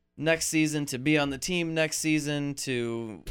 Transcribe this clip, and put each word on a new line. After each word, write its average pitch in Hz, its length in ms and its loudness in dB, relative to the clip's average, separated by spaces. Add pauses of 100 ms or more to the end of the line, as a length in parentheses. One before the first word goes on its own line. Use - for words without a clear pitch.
(160)
next 160 340 2
season, 151 360 2
to 131 140 -4
be 151 180 4
on 143 140 2
the 127 80 -6
team 170 340 -2
next 156 240 0
season, 147 560 0
to, 117 760 -4